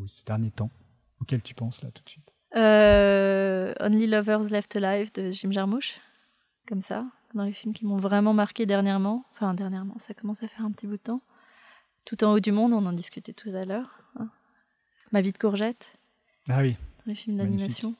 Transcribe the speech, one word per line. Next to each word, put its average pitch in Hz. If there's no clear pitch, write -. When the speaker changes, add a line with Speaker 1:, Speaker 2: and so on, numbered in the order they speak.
Speaker 1:
ou 98
ces -
derniers 110
temps, 110
auquel 120
tu -
penses 117
là 123
tout -
de -
suite ? -
Speaker 2:
Euh, 196
Only 214
Lovers 214
Left 208
Alive 202
de 190
Jim 190
Jarmusch, 196
comme 196
ça, 220
dans 202
les 202
films 214
qui -
m'ont 202
vraiment 202
marqué 208
dernièrement. 196
Enfin, 196
dernièrement, 190
ça -
commence 208
à 226
faire 226
un 214
petit 208
bout 208
de -
temps. 240
Tout -
en 214
haut 214
du 208
monde, 226
on 214
en 175
discutait 175
tout -
à 185
l'heure, 214
hein. 226
Ma 208
vie 190
de -
courgette. 214
Speaker 1:
Ah 131
oui. 131
Speaker 2:
Dans 220
les 208
films 208
Speaker 1:
Magnifique. 196
Speaker 2:
d'animation. 214